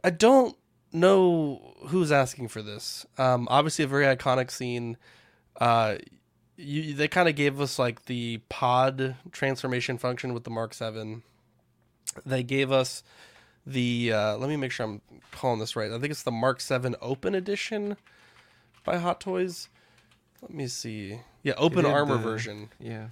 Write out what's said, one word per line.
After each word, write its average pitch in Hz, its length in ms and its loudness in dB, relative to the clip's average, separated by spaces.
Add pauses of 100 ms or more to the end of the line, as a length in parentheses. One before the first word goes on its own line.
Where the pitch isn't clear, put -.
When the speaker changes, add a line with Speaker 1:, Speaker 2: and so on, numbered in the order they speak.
Speaker 1:
I 180 60 4
don't 240 460 6 (360)
know 170 800 4 (120)
who's 160 260 2
asking 131 360 2
for 110 140 -10
this. - 440 -12 (100)
Um, 127 340 2
obviously 151 340 4
a 135 40 -2
very 139 160 2
iconic 131 460 2
scene. 120 460 -6 (640)
Uh, 117 360 4 (600)
you, 147 380 -6
they 147 140 0
kinda 175 240 4
gave 143 280 0
us, 139 180 -2
like, 120 280 -2
the 117 320 -6 (100)
pod 131 680 0 (160)
transformation 127 680 -2
function 123 360 -4
with 117 100 -8
the - 60 -10
Mark 113 240 -6
seven. 110 480 -8 (1000)
They 131 180 -2
gave 135 300 0
us 127 300 0 (640)
the, 120 460 0
uh, 107 240 2
let 127 120 -4
me 151 80 -2
make 131 160 -4
sure 120 140 -4
I'm 104 140 -10 (320)
calling 123 280 -2
this 107 160 -6
right. 107 160 -4
I 117 60 -6
think 147 120 -4
it's 151 120 -8
the 131 100 -2
Mark 123 280 0
seven 127 400 -2
Open 135 340 -4
Edition 202 640 -4 (880)
by 175 140 0
Hot 175 220 -2
Toys. 185 480 -6 (720)
Let - 100 -18
me 143 140 -6
see. 110 540 -10 (220)
Yeah, 139 140 0
Open 160 280 4
Speaker 2:
They 139 40 4
did 127 60 4
Speaker 1:
Armor 143 220 2
Speaker 2:
the, 113 60 0
Speaker 1:
version. 110 460 -6 (120)
Speaker 2:
yeah. 113 320 -10